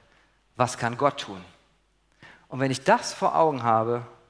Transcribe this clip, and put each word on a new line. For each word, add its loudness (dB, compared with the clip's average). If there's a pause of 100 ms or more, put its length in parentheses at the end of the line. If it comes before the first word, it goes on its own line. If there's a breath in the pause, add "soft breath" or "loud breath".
(560 soft breath)
was -2
kann -4
Gott -2
tun? -14 (1040 loud breath)
Und -10
wenn 2
ich -4
das 2
vor -2
Augen 2
habe, 2 (240)